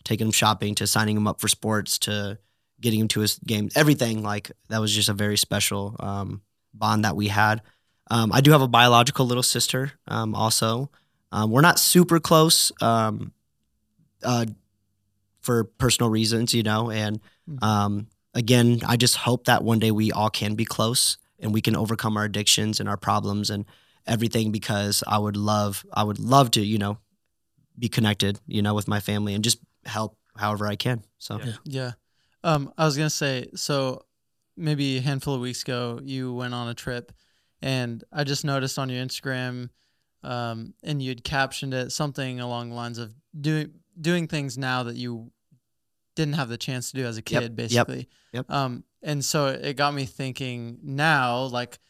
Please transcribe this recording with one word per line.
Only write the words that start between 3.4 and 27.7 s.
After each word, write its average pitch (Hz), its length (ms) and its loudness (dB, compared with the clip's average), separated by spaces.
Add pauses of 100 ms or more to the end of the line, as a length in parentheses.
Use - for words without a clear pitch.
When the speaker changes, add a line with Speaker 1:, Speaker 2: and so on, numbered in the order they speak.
Speaker 1:
games, 104 300 -2
everything. 127 480 4
Like, 104 280 -6 (180)
that 110 100 -2
was 107 140 0
just 107 160 2
a 104 40 0
very 104 240 0
special, 101 640 -2
um, 98 420 -8 (320)
bond 107 320 2
that 101 100 0
we 104 120 0
had. 107 340 2 (500)
Um, 113 200 2
I 135 100 8
do 143 100 10
have 147 100 10
a 135 60 2
biological 120 580 6
little 123 180 0
sister, 131 500 -2 (140)
um, 110 280 -2
also. 113 540 0 (420)
Um, 110 200 0
we're 127 100 6
not 170 180 8
super 175 400 6
close, 160 520 6 (100)
um, 110 500 0 (920)
uh, 120 220 0 (960)
for 117 240 2
personal 120 440 2
reasons, 113 440 2
you 117 100 2
know, 110 280 0
and, 107 280 -2 (300)
Speaker 2:
Mm-hmm. 131 140 -6
Speaker 1:
um, 104 440 2 (280)
again, 120 520 6
I 123 80 2
just 123 220 2
hope 123 280 -2
that - 180 4
one 110 160 2
day 110 100 2
we 107 220 2
all 107 180 0
can 104 240 -4
be 110 120 -2
close - 520 0 (220)
and 107 120 -4
we 110 100 2
can 110 140 2
overcome 107 400 -2
our 104 100 0
addictions 104 540 0
and 101 80 -4
our 101 100 -2
problems 101 520 -2
and 101 160 -4 (400)
everything, 110 460 0
because 101 560 -2
I 107 100 2
would 104 180 -2
love, 104 560 0
I 107 120 0
would 104 160 -2
love 123 320 4
to, 110 100 0
you 107 160 -2
know, 104 220 -4 (800)